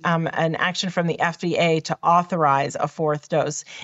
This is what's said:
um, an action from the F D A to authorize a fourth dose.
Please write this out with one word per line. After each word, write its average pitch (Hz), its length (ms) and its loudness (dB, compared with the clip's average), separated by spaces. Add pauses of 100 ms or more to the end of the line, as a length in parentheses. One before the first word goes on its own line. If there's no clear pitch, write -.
um, 165 300 0
an 160 220 0
action 180 340 -2
from 170 180 0
the 156 140 -2
F 165 180 -2
D 170 180 -2
A 165 220 4
to - 240 -6
authorize 160 720 2
a 151 140 -2
fourth 151 400 -4
dose. 151 340 -2 (200)